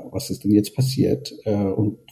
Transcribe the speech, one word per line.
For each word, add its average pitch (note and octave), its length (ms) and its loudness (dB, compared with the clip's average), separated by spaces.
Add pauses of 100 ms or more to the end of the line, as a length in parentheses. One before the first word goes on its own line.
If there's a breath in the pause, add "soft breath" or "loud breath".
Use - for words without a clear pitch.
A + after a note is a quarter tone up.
(120)
was - 180 -8
ist - 140 -8
denn G2+ 80 2
jetzt G#2 240 4
passiert, C3 580 0 (100)
äh, G#2 120 0
und G2+ 420 0 (140)